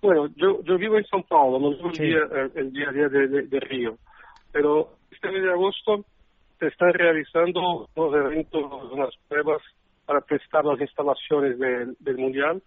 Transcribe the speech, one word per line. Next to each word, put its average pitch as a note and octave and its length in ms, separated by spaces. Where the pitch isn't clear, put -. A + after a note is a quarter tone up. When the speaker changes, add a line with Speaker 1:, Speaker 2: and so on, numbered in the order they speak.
Speaker 1:
Bueno, D#3+ 360
yo, F#3 260
yo F3+ 160
vivo G#3+ 180
en G#3 80
São F#3+ 220
Paulo, C3+ 320
no C#3+ 180
vivo F3 120
el E3+ 60
Speaker 2:
Sí. D#3 100
Speaker 1:
día, D#3+ 160
el, C3+ 240
el C3+ 180
día C#3 160
a C#3 40
día C#3+ 160
de, C#3 200
de, C#3 200
de C3+ 120
Río, A#2+ 360
pero D3+ 380
este - 200
mes F#3+ 120
de F#3 80
agosto G3+ 540
se D#3+ 100
están F3 260
realizando E3+ 1000
unos D#3 200
eventos, C#3 800
unas C3+ 180
pruebas D3 320
para D3 140
prestar D3 440
las C#3+ 160
instalaciones C#3 760
del, B2 400
del C3+ 180
Mundial C3 500